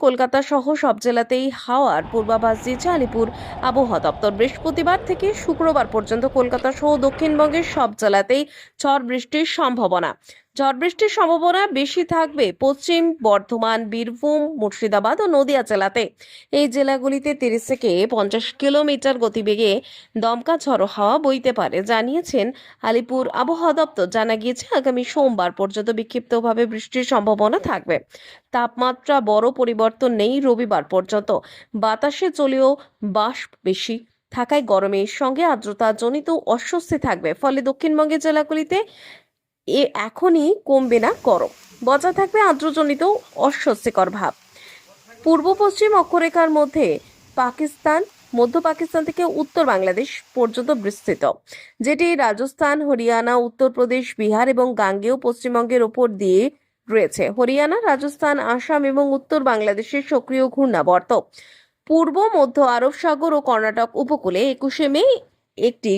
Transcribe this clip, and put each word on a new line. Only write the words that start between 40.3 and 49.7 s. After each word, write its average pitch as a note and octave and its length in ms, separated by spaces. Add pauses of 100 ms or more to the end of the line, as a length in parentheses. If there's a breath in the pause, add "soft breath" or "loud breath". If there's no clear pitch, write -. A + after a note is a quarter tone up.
কমবে C4 340
না A#3 120 (120)
গরম, G3 280 (300)
বজায় C#4+ 380
থাকবে G4 220
আর্দ্রজনিত D4+ 600 (440)
অস্বস্তিকর G#3+ 600
ভাব। G3 240 (880 loud breath)
পূর্ব D#4 240 (140)
পশ্চিম G#4 320 (100)
অক্ষরেখার E4 480
মধ্যে D4+ 380 (500 soft breath)
পাকিস্তান, D4+ 640 (340)
মধ্য A#3+ 260
পাকিস্তান D#4+ 440
থেকে E4+ 180 (180)
উত্তর D#4 240
বাংলাদেশ F#3+ 440 (240)